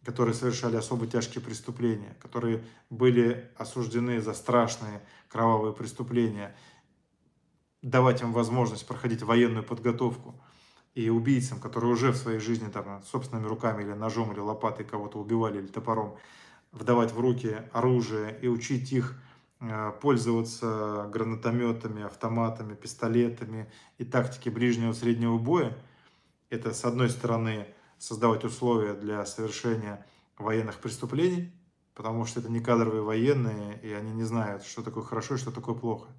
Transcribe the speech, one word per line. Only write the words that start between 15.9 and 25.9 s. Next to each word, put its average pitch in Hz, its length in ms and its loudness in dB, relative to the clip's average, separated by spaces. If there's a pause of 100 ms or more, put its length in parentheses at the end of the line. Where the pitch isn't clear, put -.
вдавать 120 400 4
в 113 80 -6
руки 120 420 2 (120)
оружие 110 680 2
и 123 60 2
учить 120 440 0
их, 127 240 0 (460)
э, 107 300 -4 (100)
пользоваться 113 1120 0
гранатометами, 113 880 -2
автоматами, 113 680 -2
пистолетами 113 1000 0 (280)
и 123 40 -4
тактике 127 460 -2
ближнего 117 440 2
среднего 117 440 2
боя. 131 400 2 (720)